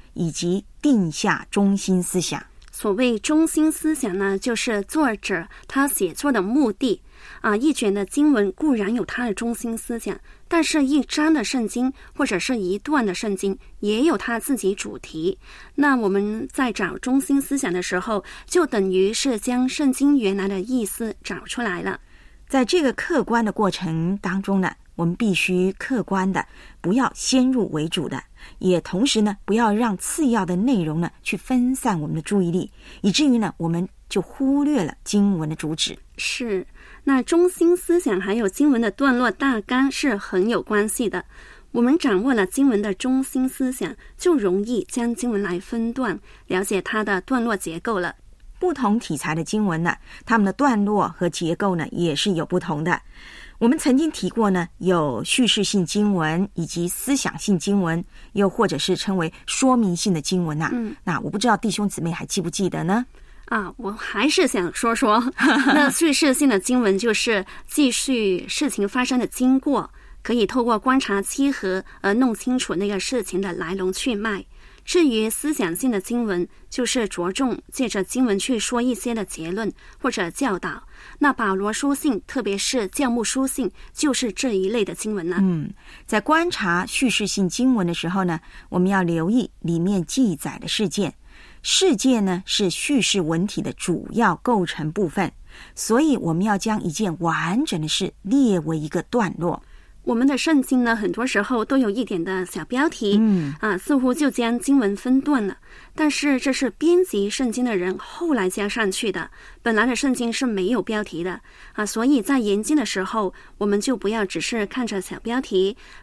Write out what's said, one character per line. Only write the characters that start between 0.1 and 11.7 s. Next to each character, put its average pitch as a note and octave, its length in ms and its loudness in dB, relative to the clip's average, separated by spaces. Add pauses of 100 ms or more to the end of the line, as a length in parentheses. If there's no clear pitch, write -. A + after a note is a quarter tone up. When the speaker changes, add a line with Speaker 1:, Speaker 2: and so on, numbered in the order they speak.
Speaker 1:
以 E3+ 160 -2
及 F3 340 -2 (160)
定 A3 300 2
下 E3 400 -2
中 G3+ 260 2
心 F#3 240 2
思 F3+ 200 -2
想。 - 200 -4 (320)
Speaker 2:
所 G#3 220 -2
谓 A#3+ 260 2
中 D#4 260 2
心 D#4 240 2
思 D#4 240 -2
想 C#4 240 -4
呢， G4 180 0
就 A#3+ 200 -2
是 G#3+ 260 -2
作 C4 340 0
者 F3 300 -6 (220)
他 C#4 180 0
写 G3 260 0
作 C#4 200 0
的 G#3+ 100 2
目 A3+ 300 2
的。 A3 280 -2 (400)
啊， G#3 160 0
一 C#4 160 2
卷 G#3 220 0
的 G3+ 100 -2
经 D4 280 2
文 G3+ 200 2
固 D4+ 220 0
然 G#3 180 0
有 A#3+ 140 0
它 - 180 -6
的 A#3 80 -2
中 A#3 220 -4
心 A3+ 240 -6
思 A#3 200 -6
想， G#3 200 -8 (280)
但 E4 160 2
是 D4+ 220 2
一 C4+ 200 2
章 D#4 280 2
的 C#4+ 100 2
圣 A#3 240 -2
经 B3 240 0 (240)